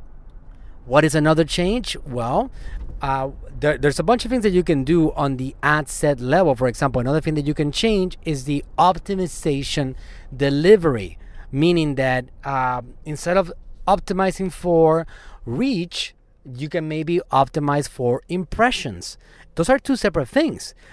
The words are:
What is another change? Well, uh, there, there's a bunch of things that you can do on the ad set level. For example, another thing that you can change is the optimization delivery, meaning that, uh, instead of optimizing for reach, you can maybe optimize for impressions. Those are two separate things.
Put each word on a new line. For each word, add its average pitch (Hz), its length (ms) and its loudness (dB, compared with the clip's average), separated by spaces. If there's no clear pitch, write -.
What 139 180 6
is 156 100 2
another 156 300 6
change? 185 520 -2
Well, 131 440 -2
uh, 135 280 -2
there, 147 160 2
there's 139 220 0
a 170 60 -2
bunch 233 200 2
of 226 60 -6
things 247 140 0
that 208 80 4
you 180 100 4
can 156 200 2
do 156 300 4
on 139 240 -2
the 131 260 -6
ad 151 260 2
set 143 320 0
level. 143 340 4
For 123 140 0
example, 123 320 0
another 139 200 2
thing 156 140 -2
that 147 120 -2
you 147 80 0
can 147 160 -2
change 190 540 0
is 139 200 -4
the 143 200 -2
optimization 160 1160 0
delivery, 139 840 4
meaning 156 440 2
that, 127 300 0
uh, 131 380 -2
instead 156 320 -2
of 185 160 0
optimizing 190 640 0
for 165 560 4
reach, 175 720 -4
you 135 240 -10
can 156 200 -4
maybe 156 320 -2
optimize 143 580 2
for 123 400 -2
impressions. 175 920 -4
Those 165 120 0
are 269 100 4
two - 180 0
separate 170 320 0
things. - 460 0